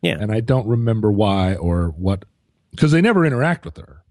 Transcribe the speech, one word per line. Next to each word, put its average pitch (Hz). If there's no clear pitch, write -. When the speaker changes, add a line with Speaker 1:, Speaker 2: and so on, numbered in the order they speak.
Speaker 1:
Yeah. 87
Speaker 2:
and 107
I 113
don't 117
remember 113
why 98
or 87
what, 92
'cause 151
they 165
never 196
interact 151
with -
her. -